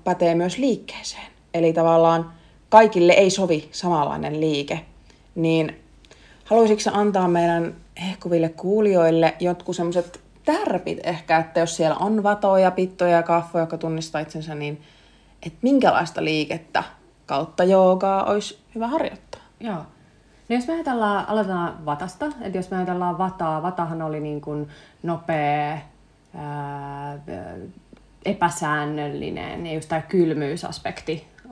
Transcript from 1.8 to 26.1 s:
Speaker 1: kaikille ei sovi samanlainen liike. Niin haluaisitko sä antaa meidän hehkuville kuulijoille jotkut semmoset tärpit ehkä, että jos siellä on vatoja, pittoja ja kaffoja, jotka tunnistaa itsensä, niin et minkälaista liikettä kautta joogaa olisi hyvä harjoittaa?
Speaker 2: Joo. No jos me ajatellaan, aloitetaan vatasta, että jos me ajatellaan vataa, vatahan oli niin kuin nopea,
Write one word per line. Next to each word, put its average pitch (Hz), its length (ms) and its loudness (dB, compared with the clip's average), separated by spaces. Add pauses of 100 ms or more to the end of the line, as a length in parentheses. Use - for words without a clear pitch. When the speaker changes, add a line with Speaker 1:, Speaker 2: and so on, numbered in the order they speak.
Speaker 1:
kaikille 208 440 8
ei 190 160 8
sovi 175 420 0
samanlainen 151 680 -2
liike. 151 460 -2 (500)
Niin 160 440 0 (680)
haluaisitko 214 360 4
sä 208 120 -2
antaa 196 340 2
meidän 170 460 2 (340)
hehkuville 170 420 -2
kuulijoille 170 920 2
jotkut 175 360 -4
semmoset 175 440 -4 (260)
tärpit 302 580 -2
ehkä, 165 340 0
että 160 220 0
jos 165 160 0
siellä 156 200 0
on 208 280 0
vatoja, 196 480 2
pittoja 185 400 0
ja 170 120 4
kaffoja, 170 380 0
jotka 165 160 -4
tunnistaa 160 440 -6
itsensä, 156 340 -10
niin 147 260 -8 (640)
et 165 160 -10
minkälaista 196 640 2
liikettä 156 600 -2 (420)
kautta 160 380 -2
joogaa 190 600 4
olisi 202 360 -4 (160)
hyvä 226 120 -4
harjoittaa? - 540 -6 (180)
Speaker 2:
Joo. 214 160 -6 (760)
No 233 60 0
jos 247 120 -2
me 330 60 -2
ajatellaan, 233 560 -2
aloitetaan 185 560 -2
vatasta, 160 400 -6 (160)
että 190 160 -6
jos 185 140 -8
me 190 60 -4
ajatellaan 180 400 -2
vataa, 165 440 -4
vatahan 165 400 -4
oli 156 180 -6
niin 151 220 -6
kuin 147 260 -8 (360)
nopea, 151 720 -2 (580)